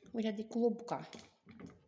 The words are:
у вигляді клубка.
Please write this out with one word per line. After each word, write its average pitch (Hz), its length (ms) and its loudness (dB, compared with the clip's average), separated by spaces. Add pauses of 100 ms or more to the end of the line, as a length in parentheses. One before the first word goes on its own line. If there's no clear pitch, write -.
у - 140 -8
вигляді 214 260 2
клубка. 226 640 2 (800)